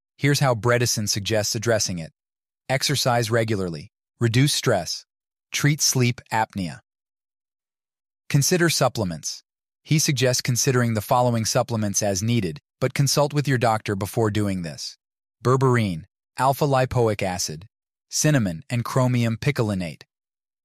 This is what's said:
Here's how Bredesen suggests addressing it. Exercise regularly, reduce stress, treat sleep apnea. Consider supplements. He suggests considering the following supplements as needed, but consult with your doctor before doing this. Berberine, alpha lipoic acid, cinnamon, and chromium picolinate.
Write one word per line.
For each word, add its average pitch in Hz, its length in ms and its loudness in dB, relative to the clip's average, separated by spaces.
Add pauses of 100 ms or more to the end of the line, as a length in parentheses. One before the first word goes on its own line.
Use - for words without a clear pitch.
(160)
Here's 139 240 0
how 131 160 4
Bredesen 117 540 0
suggests 107 460 -2
addressing 107 440 0
it. 80 140 -14 (560)
Exercise 123 600 0
regularly, 101 640 -2 (260)
reduce 123 360 2
stress, - 520 -2 (460)
treat 147 300 0
sleep 123 400 0 (100)
apnea. 101 480 -2 (1500)
Consider 165 400 2
supplements. 101 720 -2 (400)
He 156 160 2
suggests 127 420 0
considering 123 520 0
the 107 80 -2
following 123 420 2
supplements 107 580 -2
as 98 220 -2
needed, 107 360 0 (220)
but 131 120 -2
consult 147 400 0
with 147 140 -2
your 135 100 2
doctor 110 380 0
before 107 360 -2
doing 101 320 -2
this. 76 340 -12 (460)
Berberine, 120 640 2 (320)
alpha 135 280 2
lipoic 127 560 2
acid, 90 460 -6 (420)
cinnamon, 110 600 0
and 120 140 -2
chromium 123 540 0
picolinate. 104 680 -2 (600)